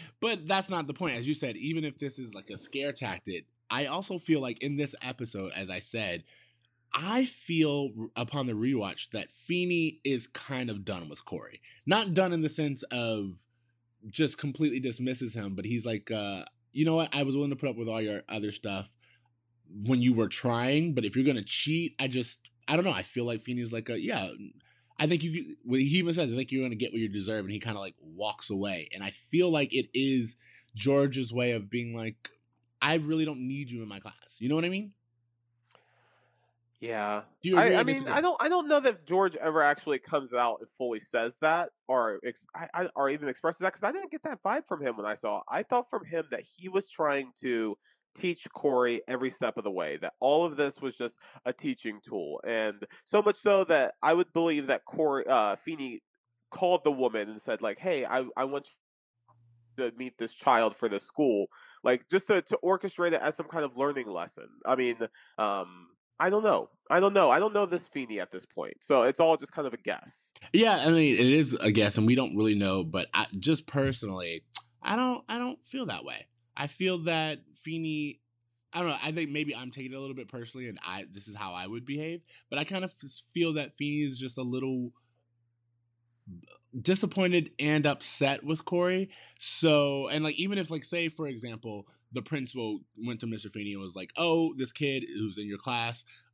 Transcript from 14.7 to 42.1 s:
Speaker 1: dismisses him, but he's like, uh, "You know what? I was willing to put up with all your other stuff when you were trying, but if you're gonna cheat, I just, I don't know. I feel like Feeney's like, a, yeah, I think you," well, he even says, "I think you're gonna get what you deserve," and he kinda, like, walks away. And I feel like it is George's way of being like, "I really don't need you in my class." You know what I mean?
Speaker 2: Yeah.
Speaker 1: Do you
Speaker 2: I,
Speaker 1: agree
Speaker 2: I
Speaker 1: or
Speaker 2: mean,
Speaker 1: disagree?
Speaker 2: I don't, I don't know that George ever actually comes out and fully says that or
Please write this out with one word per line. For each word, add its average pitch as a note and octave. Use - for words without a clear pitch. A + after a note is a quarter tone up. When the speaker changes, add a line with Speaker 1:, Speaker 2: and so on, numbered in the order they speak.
Speaker 1:
dismisses B2
him, G2+
but G2
he's A2+
like, A2
uh, G2+
"You D3
know D#3+
what? D#3+
I C#3+
was C3+
willing C#3+
to C#3
put C#3+
up A2
with A2+
all A2
your G#2+
other G#2
stuff G2
when G#2+
you B2+
were A2+
trying, C3
but A#2
if G#2
you're C3
gonna B2+
cheat, D#3+
I C3+
just, B2
I C#3+
don't F3+
know. F#3
I F#2
feel A#2+
like A#2
Feeney's A#2+
like, A2+
a, A2+
yeah, G2+
I D#3
think D#3+
you," D#3+
well, B2+
he C#3+
even E3+
says, D#3
"I A#2
think C3
you're C3
gonna B2
get A#2+
what A2+
you A2
deserve," G2+
and G2
he G#2
kinda, G#2
like, F#2+
walks F2+
away. F#2+
And G2
I G2
feel F3
like D3
it B2
is C3
George's C3
way B2
of G#2
being A#2+
like, A2+
"I D3
really D#3+
don't B2+
need C3+
you A#2
in G#2+
my G2
class." -
You A#2+
know D3
what D#3+
I F3
mean? G3+
Speaker 2:
Yeah. G#2+
Speaker 1:
Do F3
you F#3
Speaker 2:
I, G#3+
Speaker 1:
agree F#3
Speaker 2:
I G3+
Speaker 1:
or -
Speaker 2:
mean, C4+
Speaker 1:
disagree? -
Speaker 2:
I C#4+
don't, E4+
I D4
don't E4+
know D4
that A3
George F3+
ever D#3
actually D3
comes C3+
out A#2+
and A2+
fully A#2+
says A#2
that D#3+
or A#2